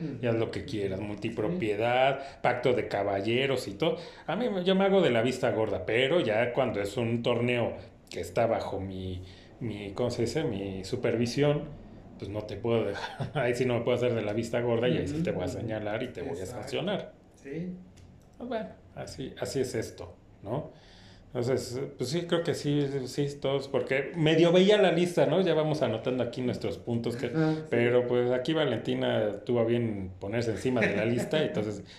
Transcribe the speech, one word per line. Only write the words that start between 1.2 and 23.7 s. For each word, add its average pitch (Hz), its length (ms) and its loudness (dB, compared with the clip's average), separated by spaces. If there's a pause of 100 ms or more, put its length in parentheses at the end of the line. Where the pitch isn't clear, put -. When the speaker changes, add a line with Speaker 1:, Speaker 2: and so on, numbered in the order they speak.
Speaker 1:
pacto 127 320 2
de 107 140 0
caballeros 107 800 0
y 98 60 -8
todo". 165 240 0 (300)
A 156 80 -2
mí, 233 100 0 (180)
yo 190 120 4
me 190 100 6
hago 190 160 6
de 160 80 6
la 113 140 4
vista 123 280 2
gorda, 101 340 0
pero 135 360 4
ya 117 320 2
cuando 117 280 0
es 98 140 -4
un 117 280 0
torneo 120 500 0 (360)
que 98 120 -6
está - 240 0
bajo 101 340 -2
mi, 92 440 -8 (360)
mi, 104 340 -8
¿cómo 120 180 -2
se - 100 -2
dice? 135 220 -2
Mi 98 420 -4
supervisión, 123 1000 0 (360)
pues 98 100 -10
no 107 140 -6
te 107 140 -10
puedo 113 280 2
dejar, - 460 -6
<laughs> - 20 -16
ahí 123 220 2
sí 123 100 0
no 123 100 2
me 110 60 0
puedo 123 160 2
hacer 120 160 2
de 113 80 0
la 104 120 -2
vista 117 280 -2
gorda 120 260 2
y 147 100 2
ahí 139 100 -2
sí 151 160 -2
te 180 80 0
voy 160 120 -2
a - 40 -2
Speaker 2:
Ujú. 127 100 -6
Speaker 1:
señalar 107 460 -4
y - 60 -6
te 95 120 -10
voy 82 80 -6
a - 40 -6
Speaker 2:
Exacto. 98 280 -8
Speaker 1:
sancionar. 147 500 -4 (300)
Speaker 2:
Sí. 160 320 -8 (640)
Speaker 1:
Pues 240 120 -10
bueno, 220 180 -6 (280)
así, 131 460 -10
así 135 200 -2
es - 140 -2
esto, - 400 -8 (280)
¿no? 127 280 -6 (640)
Entonces, 123 480 -2 (160)
pues 120 140 -4
sí, 170 100 0
creo 170 220 0
que 143 100 0
sí, 143 340 0 (200)
sí, 143 200 -2 (140)
todos, 139 260 0
porque 135 480 0